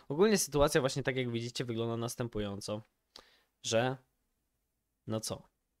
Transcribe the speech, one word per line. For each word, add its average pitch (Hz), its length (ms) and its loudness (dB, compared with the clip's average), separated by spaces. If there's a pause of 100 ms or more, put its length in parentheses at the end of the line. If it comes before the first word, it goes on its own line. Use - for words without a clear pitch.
Ogólnie 190 300 4
sytuacja 147 420 4
właśnie, 131 220 0
tak 127 140 0
jak 127 140 0
widzicie, 120 340 -4
wygląda 117 320 -2
następująco, 107 840 -6 (800)
że, 123 340 2 (1120)
no 110 140 -4
co? - 280 -10 (320)